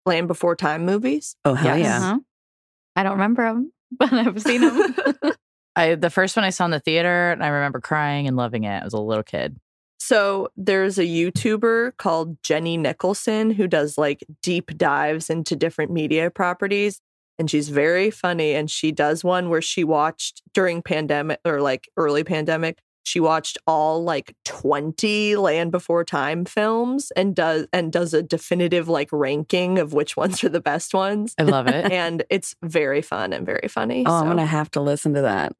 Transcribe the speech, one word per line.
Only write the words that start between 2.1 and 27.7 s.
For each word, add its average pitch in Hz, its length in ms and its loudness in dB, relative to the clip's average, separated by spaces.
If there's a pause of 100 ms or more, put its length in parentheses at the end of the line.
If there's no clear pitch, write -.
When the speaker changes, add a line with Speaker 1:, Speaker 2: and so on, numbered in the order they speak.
Speaker 4:
I 190 80 2
don't 196 100 0
remember 220 300 2
'em, 233 280 -2 (140)
<laughs> - 60 -20
but 254 200 2
I've 226 300 2
seen 240 220 4
'em. 311 320 4 (400)
Speaker 3:
<laughs> - 400 -20
I, 165 180 4
the 165 160 0
first 190 260 0
one 220 80 2
I 190 60 2
saw 180 160 0
in 170 60 0
the 151 80 0
theater, 175 520 2
and - 120 -2
I 147 60 0
remember 143 300 -2
crying 143 480 -2
and 131 80 0
loving 120 280 -2
it. 101 180 -4
I - 20 -12
was 98 100 -8
a 110 60 -2
little 107 240 -2
kid. 71 360 -6 (400)
Speaker 1:
So 196 580 0
there's 190 400 0
a 180 80 2
YouTuber 220 920 0
called 165 440 -2
Jenny 165 360 0
Nicholson 208 760 0
who 202 160 0
does, 151 280 0
like, 147 280 -2 (180)
deep 175 340 -4
dives 151 540 0
into 165 260 -4
different 156 360 -2
media 160 400 0
properties. 196 680 -2 (380)
And 156 120 -2
she's 147 200 0
very 165 400 2
funny. 165 460 -2
And 151 160 -4
she 156 200 -2
does 156 320 0
one 180 260 0
where 165 120 2
she 170 220 -2
watched 156 580 -2 (140)
during 175 260 2
pandemic 151 640 -2
or, 147 160 0
like, 135 340 -2
early 151 280 2
pandemic, 160 560 -2 (300)
she 170 100 -2
watched 160 460 0
all, 160 380 2
like, 156 320 -4 (100)
twenty 208 920 0
Land 170 360 2
Before 170 320 0
Time 160 420 -2
films 233 680 -2
and 190 200 2
does, 160 380 2